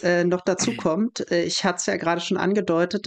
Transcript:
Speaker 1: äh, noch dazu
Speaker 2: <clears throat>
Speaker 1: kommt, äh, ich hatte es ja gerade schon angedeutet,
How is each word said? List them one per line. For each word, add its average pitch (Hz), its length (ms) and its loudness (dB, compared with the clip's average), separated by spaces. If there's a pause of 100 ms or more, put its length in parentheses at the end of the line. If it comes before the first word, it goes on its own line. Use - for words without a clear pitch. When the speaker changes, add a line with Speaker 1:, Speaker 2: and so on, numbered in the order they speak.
Speaker 1:
äh, 175 220 2
noch 175 180 2
dazu 185 300 0
Speaker 2:
<clears throat> - 40 -6
Speaker 1:
kommt, - 540 -2
äh, 170 140 2
ich - 200 -4
hatte 180 120 0
es - 100 -4
ja 202 100 0
gerade 170 240 0
schon 180 160 -2
angedeutet, 180 720 0